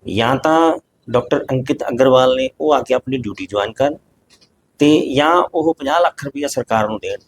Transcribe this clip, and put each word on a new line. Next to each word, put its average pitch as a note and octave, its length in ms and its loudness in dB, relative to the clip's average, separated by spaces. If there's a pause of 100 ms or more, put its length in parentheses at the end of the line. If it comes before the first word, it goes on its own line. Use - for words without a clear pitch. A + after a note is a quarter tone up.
(160)
ਜਾਂ A#2+ 200 2
ਤਾਂ D#3+ 420 2 (320)
ਡਾਕਟਰ B2 420 0
ਅੰਕਿਤ C3 300 -2
ਅਗਰਵਾਲ C3 540 4
ਨੇ, C3 140 -2 (100)
ਉਹ D3+ 140 2
ਆ B2+ 80 0
ਕੇ B2+ 120 -2
ਆਪਣੀ C3 240 -4
ਡਿਊਟੀ G2 280 -10
ਜੁਆਇਨ G2+ 260 -4
ਕਰਨ, C#3+ 240 -2 (800)
ਤੇ D3 360 2
ਜਾਂ D#3+ 300 2 (100)
ਉਹ D#3+ 200 0
ਪੰਜਾਹ D3 260 -2
ਲੱਖ D#3+ 240 -2
ਰੁਪਇਆ C#3+ 240 -8
ਸਰਕਾਰ A2+ 400 -2
ਨੂੰ G#2+ 140 -6
ਦੇਣ। F#2+ 260 -8